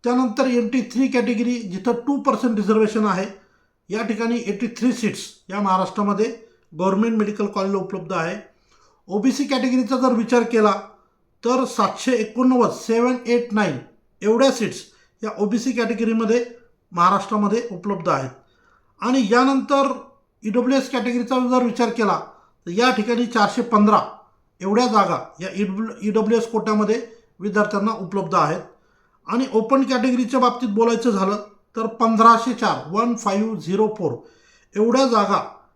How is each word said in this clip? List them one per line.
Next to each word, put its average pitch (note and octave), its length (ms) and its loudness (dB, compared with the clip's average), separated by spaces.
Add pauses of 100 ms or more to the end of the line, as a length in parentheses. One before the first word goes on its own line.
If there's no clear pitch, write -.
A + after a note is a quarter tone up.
त्यानंतर B3+ 420 2
एनटी A#3+ 360 0
थ्री C4 260 0
कॅटेगरी A#3+ 520 0
जिथं G3 320 -4
टू C4 300 -2
पर्सेंट A3+ 340 0
रिझर्वेशन G#3+ 500 2
आहे, F#3+ 200 -2 (640)
या G#3+ 120 -4
ठिकाणी A3+ 440 -2
एटी G3+ 220 -4
थ्री A#3+ 260 0
सीट्स - 260 -4 (300)
या G3+ 120 -4
महाराष्ट्रामध्ये G3+ 760 0 (440)
गव्हर्नमेंट G#3 380 2
मेडिकल G#3 280 0
कॉलेजला G3 320 -2
उपलब्ध F#3 360 -8
आहे. F3 240 -4 (680)
ओबीसी A3+ 360 0
कॅटेगरीचा B3+ 540 0
जर A#3+ 160 4
विचार A#3 300 2
केला G#3+ 280 2 (760)
तर B3+ 200 2
सातशे - 460 -2
एकोणनव्वद, A#3+ 580 2
सेवन A#3+ 460 0 (120)
एट A#3+ 260 0
नाईन F3+ 240 0 (440)
एवढ्या A#3 300 4
सीट्स - 260 -4 (460)
या A3 60 -6 (100)
ओबीसी A3+ 320 -2
कॅटेगरीमध्ये A3+ 760 0 (460)
महाराष्ट्रामध्ये G#3 800 0
उपलब्ध F3+ 380 -6
आहेत. C3+ 200 -2 (720)
आणि B3 300 2
यानंतर C4+ 600 2 (500)
ईडब्ल्यूएस B3 480 0
कॅटेगरीचा B3 680 0
जर B3+ 40 2
विचार A#3 260 0
केला G3 320 0 (440)
तर E3+ 60 -8
या A#3 180 2
ठिकाणी A#3 360 0
चारशे A3 360 0
पंधरा G#3 400 4 (600)
एवढ्या G#3+ 260 2
जागा E3+ 540 0
या F#3+ 80 -6 (520)
ईडब्ल्यूएस G#3+ 500 0
कोट्यामध्ये G#3+ 560 0 (320)
विद्यार्थ्यांना G#3 520 -2
उपलब्ध F#3 440 -6
आहेत. D#3+ 260 0 (680)
आणि B3 260 -2
ओपन C4 300 2
कॅटेगरीच्या B3 560 0
बाबतीत B3 300 0
बोलायचं A3+ 400 2
झालं G3 340 -2 (320)
तर A3 100 -4
पंधराशे A3+ 680 4
चार, D#3+ 380 -2
वन A#3+ 240 0
फाईव्ह G#3 440 -2
झिरो G3 280 0 (100)
फोर D3 160 -2 (640)
एवढ्या A#3+ 320 4
जागा G3+ 480 0 (200)